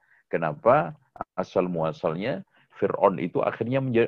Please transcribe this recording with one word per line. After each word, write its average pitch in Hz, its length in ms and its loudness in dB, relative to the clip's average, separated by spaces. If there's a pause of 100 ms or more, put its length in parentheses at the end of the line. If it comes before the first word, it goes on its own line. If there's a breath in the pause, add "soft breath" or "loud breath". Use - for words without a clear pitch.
(320 soft breath)
kenapa 110 640 2 (400)
asal 92 320 0
muasalnya 87 800 -4 (320 soft breath)
Fir'aun 95 400 2
itu 90 240 -2
akhirnya 131 400 -2
menja-, 117 240 2